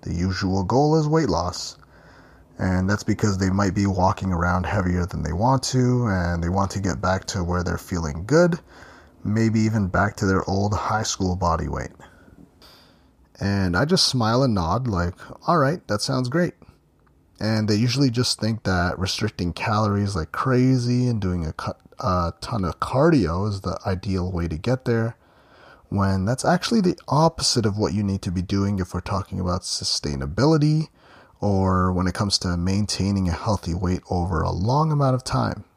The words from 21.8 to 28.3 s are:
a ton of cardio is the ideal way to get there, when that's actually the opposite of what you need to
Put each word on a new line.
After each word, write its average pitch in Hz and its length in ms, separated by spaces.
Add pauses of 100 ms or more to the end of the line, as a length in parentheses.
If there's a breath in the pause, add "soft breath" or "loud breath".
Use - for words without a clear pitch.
a 90 440
ton 104 240
of - 140
cardio 107 680
is 98 140
the 90 240
ideal 92 440
way 85 160
to 80 120
get 123 260
there, 113 320 (720 loud breath)
when 98 380
that's 123 180
actually 190 380
the 180 160 (100)
opposite 143 560
of 104 140
what 98 160
you 104 80
need 98 180
to 101 100